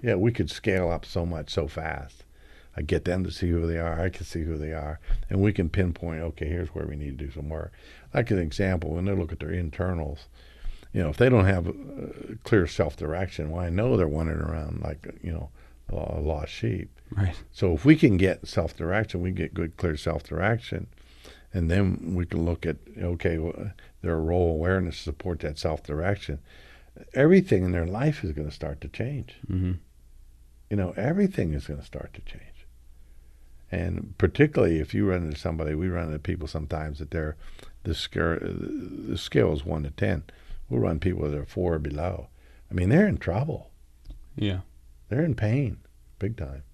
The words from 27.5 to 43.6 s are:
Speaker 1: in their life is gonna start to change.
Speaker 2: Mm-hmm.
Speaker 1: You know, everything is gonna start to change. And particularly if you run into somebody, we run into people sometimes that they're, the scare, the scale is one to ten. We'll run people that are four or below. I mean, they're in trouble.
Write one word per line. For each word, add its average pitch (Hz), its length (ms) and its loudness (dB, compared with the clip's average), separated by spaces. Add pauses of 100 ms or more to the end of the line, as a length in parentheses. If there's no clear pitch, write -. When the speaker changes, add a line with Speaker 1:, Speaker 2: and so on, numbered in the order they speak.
Speaker 1:
in 90 80 2
their 85 140 2
life 131 360 0
is 87 100 -2
gonna 73 200 -4
start 73 300 -8
to - 60 -10
change. - 460 -6 (160)
Speaker 2:
Mm-hmm. 92 220 0 (1000)
Speaker 1:
You 104 60 2
know, 92 200 0
everything 143 580 2
is 71 120 -4
gonna 71 180 -6
start - 300 -12
to - 60 -14
change. - 240 -12 (1300)
And 87 460 -4
particularly 107 640 4
if 76 160 -2
you 101 140 4
run 90 160 2
into 76 140 -4
somebody, 78 360 -2
we 85 140 0
run 87 180 -2
into 76 120 -4
people 78 300 -4
sometimes 78 520 -6
that 76 100 -10
they're, 78 260 -2 (480)
the - 100 -2
scare, - 460 0
the - 800 -6
scale 107 340 4
is 73 120 -2
one 80 180 -2
to 71 80 -4
ten. 95 340 0 (440)
We'll 123 120 2
run 87 200 2
people 87 300 0
that 73 80 -2
are 71 60 -6
four 90 300 0
or 80 40 0
below. 76 500 -4 (420)
I - 40 -8
mean, 90 140 2
they're 170 200 8
in 90 100 0
trouble. 123 520 -2 (640)